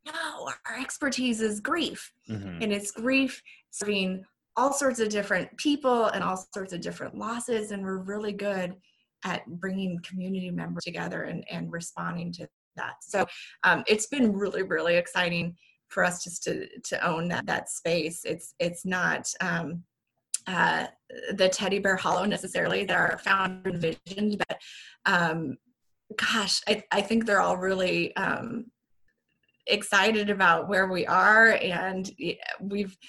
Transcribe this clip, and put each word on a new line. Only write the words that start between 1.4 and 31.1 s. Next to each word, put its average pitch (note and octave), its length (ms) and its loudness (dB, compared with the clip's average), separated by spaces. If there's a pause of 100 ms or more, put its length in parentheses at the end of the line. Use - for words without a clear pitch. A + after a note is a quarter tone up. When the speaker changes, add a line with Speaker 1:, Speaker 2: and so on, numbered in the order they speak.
Speaker 1:
is G#3 200 0
grief. D4 520 -4 (160)
Speaker 2:
Mm-hmm. A2+ 340 -6
Speaker 1:
And G#3 120 0
it's G3+ 160 -4
grief C4 520 0 (280)
serving F#3+ 520 -2 (340)
all C4+ 160 4
sorts C4 280 2
of A3 80 4
different G3+ 480 -2
people C4 520 2
and F#3+ 140 0
all F#3 320 -4
sorts F#3+ 200 -8
of F3 80 -8
different F3 340 -8
losses. A3 540 -4
And G3 120 -4
we're F#3+ 200 -4
really G#3 300 -4
good G3 440 -2 (480)
at F3 220 -4
bringing F#3 560 -4
community F#3 480 -4
members E3+ 340 -4
together E3+ 380 -6
and, E3+ 280 -6
and E3+ 220 -6
responding E3+ 640 -8
to E3+ 120 -12 (300)
that. - 240 -8
So, G3 260 0 (380)
um, F3 220 6
it's G#3+ 220 2
been A#3 260 4
really, F#3+ 280 0
really E3+ 340 2
exciting F3 600 0 (320)
for F3+ 160 2
us F3+ 180 0
just - 220 -10
to, - 220 -2 (180)
to - 220 -2
own E3+ 220 0
that, - 180 -2
that - 240 -2
space. E3+ 560 -2
It's, - 320 -6
it's F3 260 -2
not, F3+ 420 0 (140)
um, E3+ 420 -2 (680)
uh, F3 380 2 (460)
the F#3+ 160 6
teddy G3 320 2
bear F#3+ 160 2
hollow F3+ 280 2
necessarily F#3 600 0
that F3+ 120 2
our E3+ 220 2
founder F#3+ 520 2
envisioned, F#3 760 -2
but, - 120 -8 (460)
um, E3 520 2 (600)
gosh, G#3 520 0
I, G#3+ 240 0
I G3+ 80 4
think A3+ 260 2
they're G3+ 140 4
all F3+ 160 4
really, F3+ 580 0
um, F#3+ 520 -4 (1000)
excited G#3 640 4
about F3+ 380 4
where F#3+ 180 4
we F#3 180 0
are, G#3+ 560 8